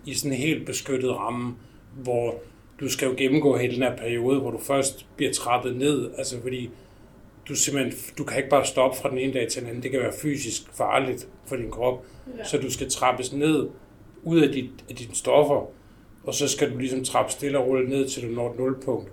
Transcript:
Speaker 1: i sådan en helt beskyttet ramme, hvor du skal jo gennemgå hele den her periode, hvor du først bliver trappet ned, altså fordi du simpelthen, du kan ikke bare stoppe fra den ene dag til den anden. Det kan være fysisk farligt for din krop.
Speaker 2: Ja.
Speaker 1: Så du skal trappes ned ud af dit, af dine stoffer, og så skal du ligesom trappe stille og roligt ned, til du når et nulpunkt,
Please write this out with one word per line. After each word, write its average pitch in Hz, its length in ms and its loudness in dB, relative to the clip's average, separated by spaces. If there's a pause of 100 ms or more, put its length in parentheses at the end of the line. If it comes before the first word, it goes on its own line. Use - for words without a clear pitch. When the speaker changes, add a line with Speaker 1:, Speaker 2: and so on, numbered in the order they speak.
Speaker 1:
i 135 80 -8
sådan 139 180 -2
en 127 60 -2
helt 139 280 0
beskyttet 127 500 -2
ramme, 120 400 -4 (480)
hvor 120 320 0 (440)
du 135 100 -4
skal - 180 0
jo 131 100 0
gennemgå 135 400 6
hele 120 160 0
den 123 100 0
her 123 140 0
periode, 120 420 2
hvor 120 120 -4
du 113 60 -6
først - 480 0 (100)
bliver 123 180 0
trappet 120 420 0
ned, 131 420 2
altså 127 240 -6
fordi 123 280 -6 (800)
du 143 60 -4
simpelthen, 139 380 0 (240)
du 147 60 -4
kan 117 140 -2
ikke - 120 -2
bare 139 160 6
stoppe - 320 2
fra 135 120 0
den 127 80 -2
ene 131 160 0
dag 120 140 0
til 127 140 -4
den 120 80 -8
anden. 123 140 -8
Det 131 80 -4
kan 135 80 0
være 113 220 -2
fysisk 127 400 -4 (120)
farligt 123 540 0 (180)
for 135 100 -8
din 110 160 -6
krop. 117 340 -2 (320)
Speaker 2:
Ja. - 60 -10
Speaker 1:
Så - 140 -2
du 131 140 -2
skal - 180 -6
trappes 127 440 0
ned 147 340 2 (560)
ud 165 180 4
af 135 80 8
dit, 127 200 -4 (200)
af 123 60 -12
dine 113 200 -10
stoffer, 139 540 4 (540)
og 131 100 -6
så 143 140 2
skal 135 240 2
du 120 60 -6
ligesom 131 260 -2
trappe - 280 0
stille 139 280 0
og 123 80 2
roligt 131 220 4
ned, 135 180 2
til 127 160 -6
du 117 40 -4
når 120 240 -2
et 117 80 -10
nulpunkt, 131 540 -2